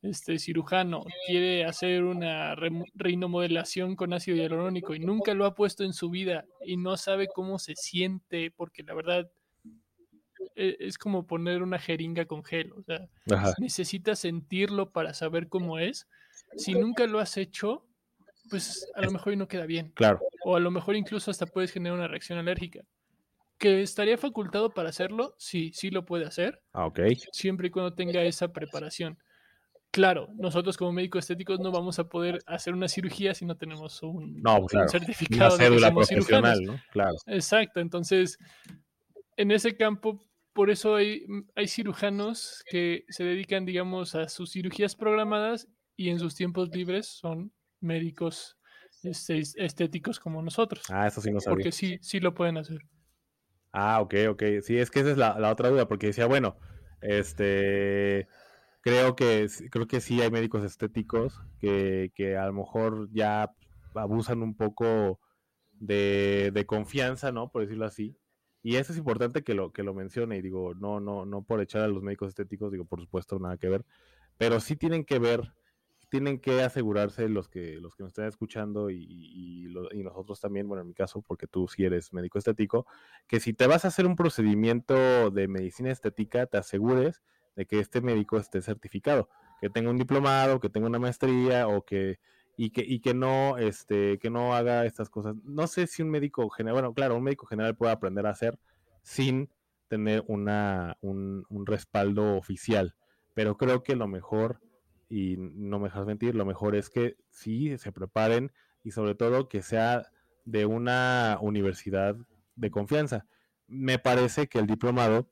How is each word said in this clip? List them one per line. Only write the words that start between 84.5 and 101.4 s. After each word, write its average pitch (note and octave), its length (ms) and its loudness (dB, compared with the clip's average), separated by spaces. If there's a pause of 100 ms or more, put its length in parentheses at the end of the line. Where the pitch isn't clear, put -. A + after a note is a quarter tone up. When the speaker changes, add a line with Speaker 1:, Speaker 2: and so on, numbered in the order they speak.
Speaker 2:
de G2 180 0
medicina F#2+ 420 -4
estética, A#2+ 540 -2
te G#2+ 140 0
asegures B2+ 640 2 (340)
de G2 80 -4
que G#2 160 0
este A#2 220 -2
médico A2+ 340 0
esté G2+ 240 -2
certificado, A2 720 -2 (320)
que G2+ 80 -2
tenga A2+ 180 0
un A#2+ 80 2
diplomado, C3+ 640 4
que - 80 -2
tenga A2 180 0
una A#2 120 0
maestría, B2 680 2
o G#2 160 2
que, F#2+ 360 -2 (400)
y A2+ 140 -2
que, A#2+ 140 -2
y B2+ 140 -2
que B2 140 0
no, C3 420 2
este, G2+ 640 0
que A#2 100 -4
no A#2+ 260 0
haga A#2+ 300 2
estas A2+ 240 -4
cosas. G#2+ 260 -6 (100)
No D3 220 -4
sé F3 200 -2
si E3+ 160 -6
un D#3+ 80 -2
médico C#3+ 400 -2
general, A2+ 240 -4
bueno, B2+ 180 0
claro, C3 240 0
un A#2+ 60 -2
médico C#3 240 -4
general A2 280 -2
puede A#2 180 2
aprender G2+ 340 -2
a G#2 40 0
hacer A#2 280 -4 (440)
sin C3+ 460 -2 (400)
tener G#2+ 380 0
una, G2+ 720 -2
un, G2 480 -6